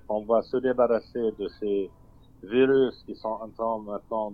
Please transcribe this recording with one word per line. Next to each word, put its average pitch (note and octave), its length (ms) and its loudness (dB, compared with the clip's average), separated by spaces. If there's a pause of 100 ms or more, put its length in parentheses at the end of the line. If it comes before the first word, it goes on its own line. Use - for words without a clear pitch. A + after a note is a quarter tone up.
qu'on G#2+ 160 -2
va A2 180 4
se - 160 -4
débarrasser A#2+ 800 0
de G2+ 100 -6 (120)
ces G2+ 320 -2 (500)
virus C3 640 2
qui - 100 -12
sont A2 260 -8
en A2 80 -12
train A2+ 300 -4
maintenant G#2+ 540 -6